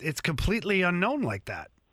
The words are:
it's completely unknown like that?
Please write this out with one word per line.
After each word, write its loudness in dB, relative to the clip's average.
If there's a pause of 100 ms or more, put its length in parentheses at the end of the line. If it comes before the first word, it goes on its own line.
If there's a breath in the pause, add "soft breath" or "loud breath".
it's -6
completely 2
unknown 2
like -2
that? -10 (220)